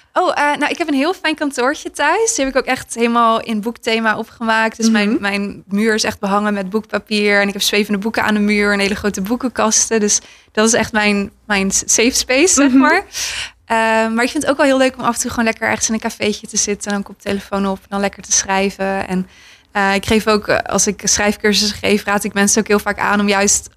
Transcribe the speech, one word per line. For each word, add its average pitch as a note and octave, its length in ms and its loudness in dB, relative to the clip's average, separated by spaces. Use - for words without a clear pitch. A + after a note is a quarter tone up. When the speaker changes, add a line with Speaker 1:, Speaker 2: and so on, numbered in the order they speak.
Speaker 1:
Oh, E4+ 220 2
eh, D4 240 0
nou, C#4+ 120 -2
ik - 80 -6
heb E4 100 -4
een D4+ 60 0
heel C#4 200 0
fijn D#4 200 -4
kantoortje C#4 560 -4
thuis. F#4 440 0
Die C#4 100 0
heb C4 100 -4
ik C4 60 2
ook - 60 -6
echt - 280 -6
helemaal A#3 460 2
in A3 200 -4
boekthema A3+ 580 -2
opgemaakt. A3+ 580 -2
Dus A3+ 140 0
Speaker 2:
Mhm. - 40 4
Speaker 1:
mijn, G#3 260 2
mijn G3+ 480 -4
muur G#3+ 260 2
is A3 100 -2
echt - 160 -4
behangen G#3 340 0
met G3 160 -4
boekpapier. G#3 680 0
En G3+ 60 2
ik G3+ 60 -4
heb G3 100 -6
zwevende G#3 360 0
boeken A3 240 -2
aan G#3+ 120 0
de G#3 60 0
muur G#3 320 2
en G3+ 60 0
hele G3 160 0
grote G3+ 260 -4
boekenkasten. A3 800 0
Dus G#3 200 0
dat G#3+ 140 2
is A3+ 60 4
echt A3+ 200 0
mijn, G#3 380 0
mijn G3 240 0
s-, - 160 -2
safe A#3 240 2
space, C4+ 440 2
zeg C#4 140 4
Speaker 2:
Mhm. B3+ 100 6
Speaker 1:
maar. D#4+ 260 4
Eh, A3+ 100 0
maar A3+ 160 0
ik C4+ 60 -2
vind D4 120 -4
het - 80 -4
ook C#4+ 60 2
wel D4+ 100 2
heel C4 120 4
leuk C4 200 2
om B3 60 -8
af A#3 100 0
en - 60 -6
toe A#3+ 100 -4
gewoon A#3 140 -2
lekker A3 240 -2
ergens G#3+ 200 -2
in A3 60 0
een A3 60 -2
cafeetje G#3+ 460 -4
te - 100 -6
zitten G#3 340 -2
en G3+ 60 -2
een G3+ 60 -4
koptelefoon G3 640 -4
op G3 120 -2
en - 100 -20
dan G3+ 120 -4
lekker G3 220 -4
te - 100 -6
schrijven. G3 760 -2
En, F#3 200 -2
eh, G3 220 2
ik G3 120 -2
geef A3 200 2
ook, G#3+ 220 0
eh, C3+ 100 4
als - 280 0
ik G3+ 180 -4
schrijfcursussen G#3 760 0
geef, G3+ 260 0
raad G3+ 200 0
ik G3 100 -6
mensen G3+ 260 4
ook G3+ 80 -2
heel G#3 100 2
vaak G3+ 200 -4
aan G3+ 220 0
om G3+ 80 0
juist G3+ 480 0